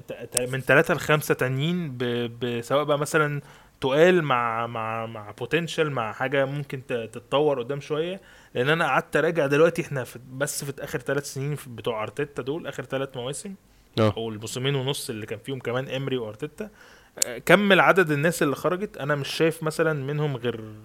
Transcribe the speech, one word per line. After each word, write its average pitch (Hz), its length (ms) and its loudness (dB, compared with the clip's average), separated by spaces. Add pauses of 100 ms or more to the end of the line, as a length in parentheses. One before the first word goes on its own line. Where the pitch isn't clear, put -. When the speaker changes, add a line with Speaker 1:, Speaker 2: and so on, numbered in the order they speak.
Speaker 1:
ت-، 123 60 -10
ت-، 113 240 0
من 127 280 -2
تلاتة 160 280 8
لخمسة 151 400 2
تانيين، 143 580 0
ب-، 120 480 -2
ب-، 120 220 -2
سواء 139 220 2
بقى 143 160 2
مثلًا 147 420 0 (400)
تقال 160 420 6
مع، 120 440 2
مع، 113 380 -4
مع 104 280 -12 (100)
potential، 156 360 -2
مع 131 320 0
حاجة 135 340 0
ممكن 143 420 -6
ت-، 131 60 -4
تتطور 127 680 0
قدام 139 180 -4
شوية. 165 420 -4 (340)
لأن 127 140 2
أنا 165 160 4
قعدت 147 300 2
أراجع 156 320 2
دلوقتي، 165 340 4
إحنا 135 220 -4
في، 117 160 -14 (140)
بس 143 320 -4
في 139 180 -10
آخر 143 160 -6
تلات 139 260 -4
سنين 139 300 -6
في، 131 140 -14
بتوع 113 340 -6
أرتيتا 143 380 -6
دول، 139 260 -6
آخر 131 160 -10
تلات 135 340 -6
مواسم، 139 360 -8 (460)
Speaker 2:
آه. 107 180 4
Speaker 1:
أو 113 120 -4
الموسمين 123 460 -4
ونص 135 340 -4
اللي 107 160 -6
كان 104 140 -8
فيهم 135 200 -8
كمان 127 300 -4
إمري 131 280 -4
وأرتيتا، 151 520 -8 (560)
آه، 120 120 -10
كمل 190 420 4
عدد 160 320 6
الناس 156 320 2
اللي 139 120 2
خرجت، 180 420 -4
أنا 143 180 -2
مش 139 120 -4
شايف 156 360 0
مثلًا 156 300 0
منهم 147 440 -2
غير 117 240 -4 (240)